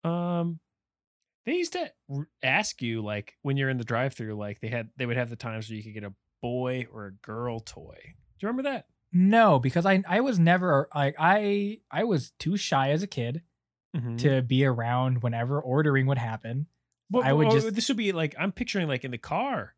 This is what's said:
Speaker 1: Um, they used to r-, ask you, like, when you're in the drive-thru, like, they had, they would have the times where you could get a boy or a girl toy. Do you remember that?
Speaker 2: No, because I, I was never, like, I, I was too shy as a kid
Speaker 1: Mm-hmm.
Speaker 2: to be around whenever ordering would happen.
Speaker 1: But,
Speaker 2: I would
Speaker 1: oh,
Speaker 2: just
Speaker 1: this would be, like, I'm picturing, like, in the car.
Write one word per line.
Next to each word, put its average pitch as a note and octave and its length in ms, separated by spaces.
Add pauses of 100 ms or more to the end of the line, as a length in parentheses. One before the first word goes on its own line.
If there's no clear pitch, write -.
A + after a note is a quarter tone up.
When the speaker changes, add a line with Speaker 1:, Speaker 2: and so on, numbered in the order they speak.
Speaker 1:
Um, E3+ 560 (840)
they B3+ 80
used F4 200
to E4+ 180 (220)
r-, C#3 140 (160)
ask D3+ 380
you, A2+ 200
like, G#2 400
when C#3 160
you're C3+ 120
in C3 80
the A#2+ 60
drive-thru, A#2 520
like, G#2 240
they A2+ 80
had, A#2 300
they B2+ 80
would A#2+ 120
have A#2+ 120
the A#2 60
times A2 340
where A2 80
you G#2+ 60
could G#2+ 100
get G#2+ 100
a G2 100 (280)
boy B2+ 520
or A2 140
a F#2+ 60
girl A2+ 480
toy. - 420
Do - 80 (300)
you G3 80
remember B3+ 200
that? B3+ 160 (280)
Speaker 2:
No, G3 460
because C3 260
I, F#3+ 220
I F#3 120
was B3 180
never, E3+ 560
like, C#3+ 240
I, G3+ 640 (100)
I F3 140
was F3+ 280
too F#3 260
shy C3+ 340
as D#3+ 120
a G3 40
kid C3 360 (520)
Speaker 1:
Mm-hmm. A#2+ 220
Speaker 2:
to C3 260
be B2+ 220
around B2 580
whenever A#2+ 360
ordering C3+ 480
would C#3 120
happen. A#2 480 (420)
Speaker 1:
But, A#3+ 160
Speaker 2:
I C3+ 80
would D3+ 140
Speaker 1:
oh, A3 40
Speaker 2:
just A3 220
Speaker 1:
this A3+ 140
would C4 100
be, G#3 140
like, D#3+ 260
I'm F#3 140
picturing, G3 360
like, C3 180
in C3 60
the A#2 60
car. F#3+ 600